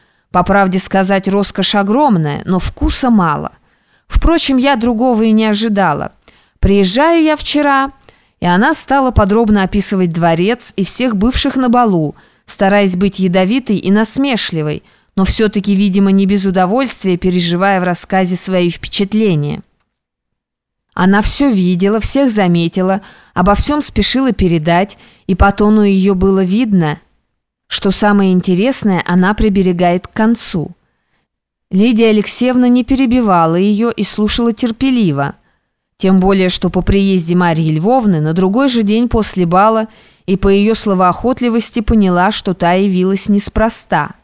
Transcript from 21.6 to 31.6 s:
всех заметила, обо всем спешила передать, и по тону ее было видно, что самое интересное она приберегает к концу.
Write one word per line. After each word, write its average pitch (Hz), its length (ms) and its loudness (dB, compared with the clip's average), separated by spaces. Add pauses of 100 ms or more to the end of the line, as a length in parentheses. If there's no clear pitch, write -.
всех 269 320 0
заметила, 185 720 0 (340)
обо 196 220 2
всем 294 260 0
спешила 254 480 0
передать, 170 680 0 (300)
и 190 80 0
по 196 160 2
тону 214 320 2
ее 196 320 2
было 190 300 0
видно, 185 560 0 (680)
что - 240 -4
самое 202 420 2
интересное 185 760 0
она 185 260 2
приберегает 185 720 0
к - 60 -20
концу. 214 580 -2 (1000)